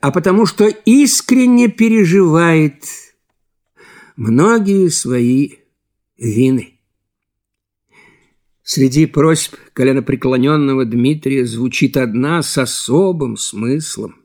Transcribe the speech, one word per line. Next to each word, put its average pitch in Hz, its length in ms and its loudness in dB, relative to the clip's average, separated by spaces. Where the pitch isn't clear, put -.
а 139 100 0
потому 190 340 2
что 208 220 2
искренне 247 1000 2
переживает 170 1120 2
многие 190 720 2
свои 127 640 -2
вины. 120 600 -2
Среди 135 420 0
просьб 156 500 -2
коленопреклонённого 135 1120 -2
Дмитрия 131 640 -2
звучит 120 500 -4
одна 131 480 -2
с - 140 -6
особым 139 800 -2
смыслом 120 880 -8